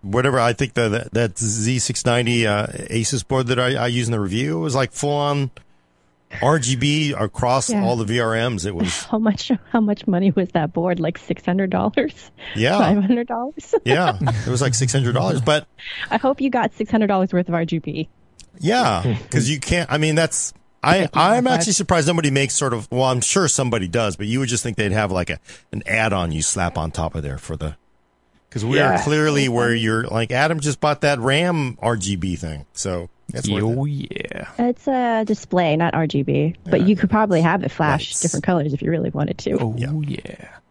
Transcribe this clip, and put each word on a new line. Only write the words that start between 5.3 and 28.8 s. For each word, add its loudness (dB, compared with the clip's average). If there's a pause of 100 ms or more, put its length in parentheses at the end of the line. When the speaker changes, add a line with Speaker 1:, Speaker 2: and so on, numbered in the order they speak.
Speaker 1:
R 4
G 0
B 2
across 0
Speaker 2:
Yeah. 0
Speaker 1:
all 2
the 0
V 0
R 2 (160)
Ms. -4
It -4
was -2
Speaker 2:
<laughs> -10
How 0
much, 0 (200)
how 2
much 0
money 2
was 0
that -2
board? 0
Like, -2
six -8
hundred 0
dollars? -2 (240)
Speaker 1:
Yeah. 2
Speaker 2:
Five 4
hundred 0
dollars? -6
<laughs> -2
Speaker 1:
Yeah. 2
It -2
was, 0
like, 0
six 0
hundred 2
dollars. 0
But 0 (440)
Speaker 2:
I 0
hope 0
you 0
got 0
six -4
hundred 2
dollars 2
worth 0
of -2
R 0
G -2
B. -6 (500)
Speaker 1:
Yeah, 2 (140)
'cause 0
you 0
can't, 0
I 0
mean, 2
that's, 0 (300)
I, 4
Speaker 2:
Like, 0
Speaker 1:
I'm 4
Speaker 2:
five. 4
Speaker 1:
actually 2
surprised 2
nobody 2
makes 2
sort 0
of, -6
well, 2
I'm 2
sure 2
somebody 0
does, 0
but -6
you 0
would -2
just -2
think -4
they'd 0
have, 2
like, 0
a, -6 (320)
an -8
add-on 0
you -2
slap -2
on -4
top -4
of -6
there -8
for -10
the, -8 (760)
'cause -4
we 2